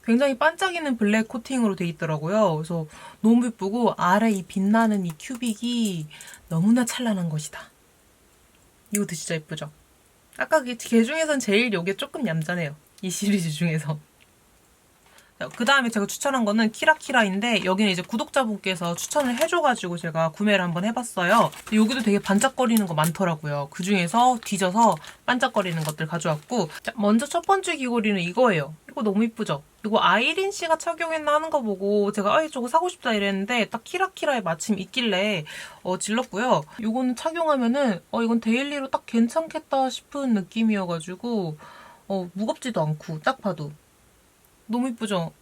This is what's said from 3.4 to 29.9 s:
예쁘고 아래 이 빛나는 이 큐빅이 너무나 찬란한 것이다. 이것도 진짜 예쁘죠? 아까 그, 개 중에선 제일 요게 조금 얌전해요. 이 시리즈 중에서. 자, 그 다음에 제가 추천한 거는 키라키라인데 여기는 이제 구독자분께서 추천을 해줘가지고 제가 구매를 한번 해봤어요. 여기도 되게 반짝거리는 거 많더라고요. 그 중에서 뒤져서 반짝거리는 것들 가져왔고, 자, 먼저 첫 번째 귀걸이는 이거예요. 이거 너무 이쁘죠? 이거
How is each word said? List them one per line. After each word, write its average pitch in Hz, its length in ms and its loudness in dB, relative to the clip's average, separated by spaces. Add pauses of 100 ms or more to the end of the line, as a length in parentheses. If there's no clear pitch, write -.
예쁘고 220 500 0
아래 202 340 4
이 196 120 0
빛나는 208 640 2
이 165 120 -6
큐빅이 233 920 -4 (400)
너무나 214 360 4
찬란한 214 440 -2
것이다. 151 420 -8 (1200)
이것도 202 220 -2
진짜 165 220 -10
예쁘죠? 156 340 -14 (680)
아까 302 260 0
그, 240 140 -8
개 226 280 2
중에선 302 340 0
제일 226 340 2
요게 185 240 -2
조금 285 300 -6
얌전해요. 160 480 -4 (260)
이 185 100 -6
시리즈 196 400 0
중에서. 156 480 -2 (1400)
자, - 180 -10
그 226 80 -4
다음에 269 240 4
제가 202 180 0
추천한 262 380 -2
거는 220 280 2
키라키라인데 226 920 2
여기는 190 260 2
이제 180 120 -2
구독자분께서 190 920 -2
추천을 254 460 -2
해줘가지고 294 560 0
제가 165 340 -2
구매를 202 340 2
한번 175 200 -2
해봤어요. 233 680 2 (220)
여기도 220 300 4
되게 202 160 4
반짝거리는 226 680 2
거 170 80 -4
많더라고요. 156 760 -2
그 - 120 -12
중에서 208 600 2
뒤져서 190 520 4 (300)
반짝거리는 208 580 0
것들 151 220 -4
가져왔고, 165 640 -2 (140)
자, - 140 -6
먼저 220 300 2
첫 339 180 -2
번째 370 320 2
귀걸이는 233 440 0
이거예요. 170 540 2 (180)
이거 277 100 -6
너무 214 220 2
이쁘죠? 208 380 -4 (220)
이거 214 160 2